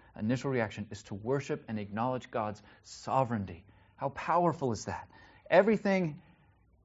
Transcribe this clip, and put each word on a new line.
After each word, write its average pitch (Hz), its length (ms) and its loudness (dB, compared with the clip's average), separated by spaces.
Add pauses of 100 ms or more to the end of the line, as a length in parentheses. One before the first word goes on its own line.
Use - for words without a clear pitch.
(180)
initial 120 320 -2
reaction 110 400 0
is 107 140 -12
to 107 100 -10
worship 135 540 -4
and 110 100 -4
acknowledge 113 520 -4
God's 107 320 -4 (200)
sovereignty. 110 800 -2 (320)
How 139 120 -4
powerful 160 640 2
is - 140 -6
that? 90 220 -8 (420)
Everything 190 720 4 (640)